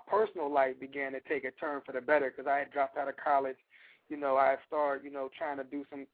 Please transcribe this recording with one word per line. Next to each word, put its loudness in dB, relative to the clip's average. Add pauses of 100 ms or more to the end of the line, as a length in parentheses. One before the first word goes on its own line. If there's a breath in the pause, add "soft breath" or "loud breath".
personal 0
life 2
began -6
to -8
take -4
a -4
turn -6
for -10
the -4
better 4
'cause -10
I 2
had -6
dropped -2
out -2
of -6
college 2 (540 soft breath)
you -6
know, 2
I 6 (100)
started, 0
you -12
know, -6
trying -6
to -8
do -8
some, -14